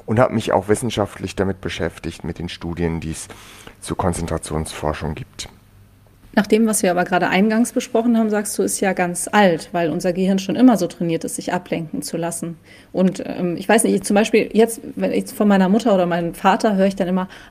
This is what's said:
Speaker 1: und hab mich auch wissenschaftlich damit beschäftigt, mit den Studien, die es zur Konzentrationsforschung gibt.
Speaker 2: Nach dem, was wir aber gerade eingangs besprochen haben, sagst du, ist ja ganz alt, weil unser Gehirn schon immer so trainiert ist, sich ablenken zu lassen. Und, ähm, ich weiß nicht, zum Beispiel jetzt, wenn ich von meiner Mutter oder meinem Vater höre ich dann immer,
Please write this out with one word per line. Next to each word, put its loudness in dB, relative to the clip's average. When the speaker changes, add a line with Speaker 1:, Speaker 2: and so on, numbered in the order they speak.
Speaker 1:
und 2
hab 4
mich -2
auch 2
wissenschaftlich -2
damit -2
beschäftigt, -6
mit -8
den -8
Studien, -4
die -8
es -10
zur -8
Konzentrationsforschung -4
gibt. -14
Speaker 2:
Nach 2
dem, 2
was -2
wir 2
aber 0
gerade 0
eingangs 2
besprochen 0
haben, 2
sagst -4
du, 0
ist -4
ja 0
ganz -2
alt, 4
weil 0
unser -2
Gehirn 2
schon -4
immer 8
so 0
trainiert -4
ist, -8
sich -6
ablenken -6
zu -8
lassen. -6
Und, 0
ähm, -4
ich -4
weiß 4
nicht, 0
zum 0
Beispiel 4
jetzt, 2
wenn -2
ich -2
von 0
meiner 6
Mutter 4
oder 4
meinem -2
Vater 2
höre 4
ich -2
dann -2
immer, -2